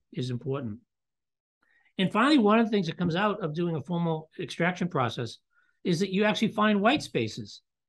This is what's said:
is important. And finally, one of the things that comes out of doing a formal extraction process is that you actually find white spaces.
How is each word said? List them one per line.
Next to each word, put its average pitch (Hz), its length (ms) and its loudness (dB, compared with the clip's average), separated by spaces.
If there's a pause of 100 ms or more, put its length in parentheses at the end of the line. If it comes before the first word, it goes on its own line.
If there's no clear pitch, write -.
(120)
is 127 200 -6
important. 123 480 -6 (1200)
And 185 120 2
finally, 269 280 4
one 208 180 6
of 233 80 6
the 226 60 -4
things 202 160 2
that 160 100 -6
comes 175 180 0
out 208 280 -2
of 151 100 -4
doing 170 220 -2
a 139 80 -6
formal 165 560 -2
extraction 175 480 -2
process 123 500 -2 (460)
is 165 160 0
that 190 120 -2
you 196 120 2
actually 208 300 0
find 214 280 2
white 254 220 2
spaces. - 580 -6 (280)